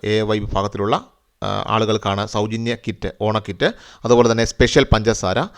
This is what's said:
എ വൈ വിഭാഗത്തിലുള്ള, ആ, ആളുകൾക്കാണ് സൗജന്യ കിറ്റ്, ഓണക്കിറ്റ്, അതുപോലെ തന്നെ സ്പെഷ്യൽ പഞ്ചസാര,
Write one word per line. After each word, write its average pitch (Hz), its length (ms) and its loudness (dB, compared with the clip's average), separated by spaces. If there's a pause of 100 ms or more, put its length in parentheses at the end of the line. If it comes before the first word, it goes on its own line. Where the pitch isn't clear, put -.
എ 107 180 0
വൈ 107 180 -2
വിഭാഗത്തിലുള്ള, 104 680 -2 (380)
ആ, 101 240 -4
ആളുകൾക്കാണ് 107 600 -2
സൗജന്യ 113 500 -4 (100)
കിറ്റ്, 101 240 -8 (100)
ഓണക്കിറ്റ്, 107 520 -2 (320)
അതുപോലെ 117 260 6
തന്നെ 113 140 0
സ്പെഷ്യൽ 131 480 2
പഞ്ചസാര, 107 460 0 (180)